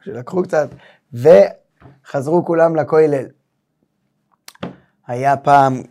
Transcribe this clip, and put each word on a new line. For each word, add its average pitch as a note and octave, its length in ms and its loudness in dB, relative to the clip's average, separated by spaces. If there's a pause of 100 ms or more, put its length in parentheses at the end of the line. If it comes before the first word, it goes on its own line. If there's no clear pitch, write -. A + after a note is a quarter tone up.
שלקחו B2+ 400 -8
קצת, D#3+ 240 -4 (460)
וחזרו D#3 1300 0
כולם E3 300 0
לכולל. D3 500 0 (1800)
היה C3 300 -2
פעם C3+ 540 2